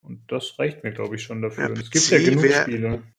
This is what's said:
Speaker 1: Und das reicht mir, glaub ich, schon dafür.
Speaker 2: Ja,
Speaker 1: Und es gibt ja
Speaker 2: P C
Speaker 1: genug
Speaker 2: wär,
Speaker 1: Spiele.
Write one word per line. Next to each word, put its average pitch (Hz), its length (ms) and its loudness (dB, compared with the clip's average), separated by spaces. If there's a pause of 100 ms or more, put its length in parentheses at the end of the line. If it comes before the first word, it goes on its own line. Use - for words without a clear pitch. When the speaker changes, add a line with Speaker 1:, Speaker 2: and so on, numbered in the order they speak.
Speaker 1:
Und 117 260 -16
das - 280 -8
reicht 151 260 -4
mir, 110 80 -6
glaub 107 220 -8
ich, 110 80 -10
schon 113 180 -10
dafür. 110 240 -4
Speaker 2:
Ja, 139 60 -2
Speaker 1:
Und 113 80 -6
es - 120 -12
gibt 160 200 2
ja 165 80 8
Speaker 2:
P 160 60 4
C 151 60 6
Speaker 1:
genug 143 140 4
Speaker 2:
wär, 143 180 4
Speaker 1:
Spiele. 113 400 -2 (160)